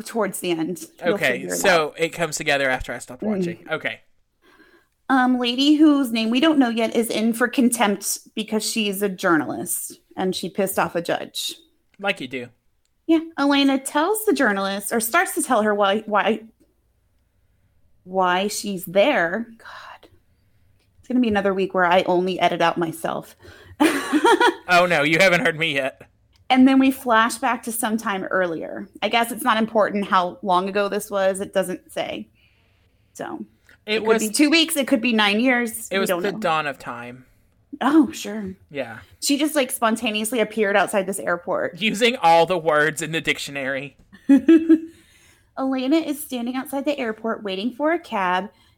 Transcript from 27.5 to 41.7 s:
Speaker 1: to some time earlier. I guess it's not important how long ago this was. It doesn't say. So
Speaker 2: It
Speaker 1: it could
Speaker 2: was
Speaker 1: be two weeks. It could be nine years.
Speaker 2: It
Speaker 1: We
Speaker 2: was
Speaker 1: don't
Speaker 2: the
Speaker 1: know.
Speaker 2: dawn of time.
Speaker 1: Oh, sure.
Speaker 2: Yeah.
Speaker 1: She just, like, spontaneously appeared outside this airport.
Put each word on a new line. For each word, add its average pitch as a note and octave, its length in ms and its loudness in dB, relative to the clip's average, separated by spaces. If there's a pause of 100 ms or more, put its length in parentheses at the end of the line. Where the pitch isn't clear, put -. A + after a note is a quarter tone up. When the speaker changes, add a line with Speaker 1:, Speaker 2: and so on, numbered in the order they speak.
Speaker 1:
to A#3 80 -8
some A3+ 260 -4
time G3 260 -4
earlier. F3+ 640 -4 (140)
I G#3 60 -2
guess A#3 220 0
it's A#3 120 -10
not A3+ 140 2
important G#3+ 480 0
how F3+ 360 0
long F#3 260 0
ago G3+ 220 -2
this G3+ 220 -6
was. G3 280 0
It G3+ 140 -8
doesn't F#3 380 -4
say. - 360 -8 (840)
So - 320 -12 (400)
Speaker 2:
It G#3+ 120 -2
Speaker 1:
it - 20 -2
could G#3+ 80 -6
Speaker 2:
was A3 200 4
Speaker 1:
be G#3 60 -6
two D4 160 4
weeks. D#4+ 260 2
It C4+ 120 0
could C4 140 2
be A#3+ 120 0
nine G#3 260 2
years. A#3+ 500 0
Speaker 2:
It F#3+ 80 -2
Speaker 1:
We - 20 2
Speaker 2:
was G3+ 100 0
Speaker 1:
don't F3+ 140 0
Speaker 2:
the G3+ 80 -2
Speaker 1:
know. G3 80 -8
Speaker 2:
dawn D#3 260 0
of C#3 140 -6
time. B2 480 -14 (520)
Speaker 1:
Oh, C4+ 320 4
sure. G3+ 440 -10 (160)
Speaker 2:
Yeah. B2 260 -10 (240)
Speaker 1:
She C#4 160 0
just, D4+ 160 -2
like, B3+ 180 0
spontaneously A3 680 -2
appeared G#3+ 360 0
outside F#3+ 300 2
this F#3+ 140 -6
airport. F3 600 -4